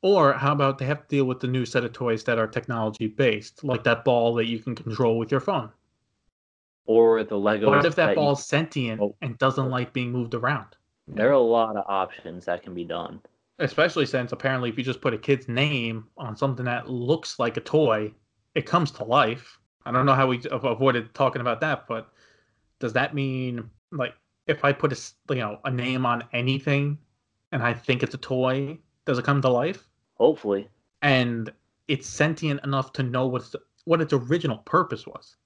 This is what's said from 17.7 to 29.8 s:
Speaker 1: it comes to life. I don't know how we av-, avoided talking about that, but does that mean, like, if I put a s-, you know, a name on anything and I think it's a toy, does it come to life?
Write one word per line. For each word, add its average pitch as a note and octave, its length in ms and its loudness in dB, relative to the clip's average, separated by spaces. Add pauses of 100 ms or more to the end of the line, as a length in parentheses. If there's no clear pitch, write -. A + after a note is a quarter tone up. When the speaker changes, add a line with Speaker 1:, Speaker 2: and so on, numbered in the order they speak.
Speaker 1:
it D3+ 100 -2
comes E3+ 260 2
to - 120 -12
life. B2 560 0 (260)
I B2+ 60 -8
don't B2+ 140 2
know C3+ 100 6
how C3+ 120 4
we B2 220 0
av-, B2 140 -4
avoided B2 500 2
talking C3+ 280 0
about A#2+ 180 -2
that, D#3 280 -2
but A2+ 220 -8 (680)
does A#2 140 -4
that C3+ 200 0
mean, B2+ 560 -4 (220)
like, C3+ 220 -6 (340)
if C#3+ 160 -2
I C#3+ 80 6
put C#3+ 220 0
a - 20 -4
s-, - 200 -16 (140)
you C#3 60 0
know, G#2+ 300 -6
a C#3 40 -4
name B2+ 360 -2
on A#2+ 260 0
anything C#3 680 0 (540)
and C#3 100 -2
I A#2 120 2
think A#2 280 -2
it's - 140 -4
a A#2 40 -10
toy, C3+ 600 -2 (240)
does B2+ 160 0
it A#2+ 60 -4
come C#3+ 160 2
to C3 80 4
life? B2+ 400 -2 (260)